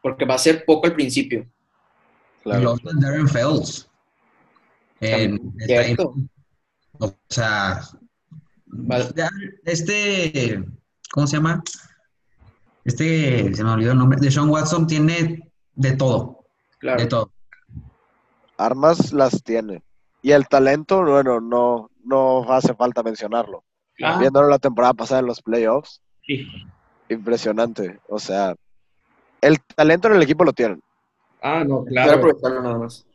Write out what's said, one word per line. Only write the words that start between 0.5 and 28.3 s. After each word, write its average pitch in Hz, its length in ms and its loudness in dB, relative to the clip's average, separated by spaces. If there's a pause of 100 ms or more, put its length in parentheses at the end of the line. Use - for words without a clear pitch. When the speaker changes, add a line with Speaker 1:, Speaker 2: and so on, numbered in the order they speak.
Speaker 1:
poco 160 220 2
al 170 80 2
principio. 123 560 -4 (920)
Speaker 2:
Claro. 107 160 0
Speaker 3:
Y - 20 2
luego 120 140 0
está - 140 -12 (100)
Darren 139 280 0
Fells. 147 600 -2 (1080)
Speaker 1:
También, 110 340 -2
Speaker 3:
En, 95 260 -10
está 120 200 2
ahí. 120 60 2
Speaker 1:
cierto. 123 280 -2 (880)
Speaker 3:
O 104 120 -6 (160)
sea, 104 520 -2 (880)
Speaker 1:
Vale. 123 400 -4 (100)
Speaker 3:
ya, 160 120 -4 (360)
este, 165 1000 -4 (500)
¿cómo 147 140 0
se 147 120 -2
llama? 160 220 0 (1200)
Este, 131 680 0
se 107 120 -4
me 113 60 0
olvidó 113 220 0
el 127 60 6
nombre. 131 220 4
Deshaun 147 280 2
Watson 156 380 0
tiene 160 640 0 (240)
de 135 220 0
todo. 127 480 -2 (340)
Speaker 1:
Claro. 127 220 -2
Speaker 3:
De 120 80 -2
todo. 117 240 -2 (1200)
Speaker 2:
Armas 143 560 2
las 135 300 0
tiene. 110 400 -6 (400)
Y 139 100 4
el 143 160 6
talento, 139 560 2
bueno, 135 360 2
no, 120 500 -2 (140)
no 131 480 0
hace 131 220 2
falta 123 280 -2
mencionarlo. 110 640 -6 (380)
Speaker 4:
Ah. 165 160 -2
Speaker 2:
Viéndolo 139 300 4
la 143 100 4
temporada 123 360 2
pasada 127 260 -2
en 127 60 -2
los 120 160 -8
playoffs, 117 600 -2 (240)
Speaker 4:
Sí. 139 200 -8 (600)
Speaker 2:
impresionante. 110 920 -4 (100)
O 104 100 -6
sea, 98 360 -4 (840)